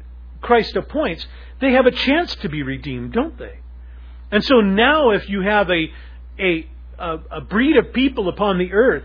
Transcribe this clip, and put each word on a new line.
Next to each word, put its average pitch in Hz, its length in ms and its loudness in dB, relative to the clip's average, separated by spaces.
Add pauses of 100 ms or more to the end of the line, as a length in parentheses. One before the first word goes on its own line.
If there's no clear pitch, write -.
(400)
Christ 233 360 2
appoints, 190 500 -4 (340)
they 262 120 4
have 254 140 6
a 247 40 6
chance 302 460 0
to 208 120 -6
be 147 140 -4
redeemed, 127 500 -6
don't 302 260 -2
they? 101 200 -14 (720)
And 214 140 2
so 254 160 6
now 233 500 4
if 185 180 0
you 196 140 -2
have 202 280 2
a, 160 220 0 (460)
a, 175 300 -2 (300)
a, 165 200 -6 (140)
a 156 80 -10
breed 247 360 2
of - 160 2
people 247 360 0
upon 190 300 0
the 180 140 -2
earth 202 320 4